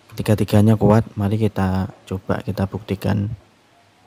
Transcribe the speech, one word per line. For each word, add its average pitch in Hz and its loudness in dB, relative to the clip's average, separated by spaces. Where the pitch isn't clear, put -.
ketiga-tiganya 107 2
kuat? 107 4
Mari 107 -2
kita 95 -2
coba, - -6
kita 95 -4
buktikan. 101 -4